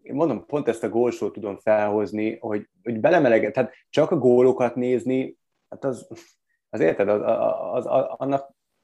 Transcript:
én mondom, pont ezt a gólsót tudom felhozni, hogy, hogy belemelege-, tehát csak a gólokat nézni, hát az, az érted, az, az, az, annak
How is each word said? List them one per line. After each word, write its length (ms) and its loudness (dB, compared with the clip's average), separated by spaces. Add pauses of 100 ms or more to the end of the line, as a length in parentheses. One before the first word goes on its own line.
én 120 -14
mondom, 320 -2
pont 220 -4
ezt 140 -4
a 60 -4
gólsót 440 -2
tudom 260 -10
felhozni, 840 0
hogy, 280 -6 (140)
hogy 180 -6
belemelege-, 500 4
tehát 220 -2 (180)
csak 200 2
a 80 0
gólokat 560 4
nézni, 600 -2 (320)
hát 160 -20
az, 240 -6 (640)
az 100 -6
érted, 280 2
az, 120 2 (520)
az, 140 -4
az, 220 2
annak 460 -6 (300)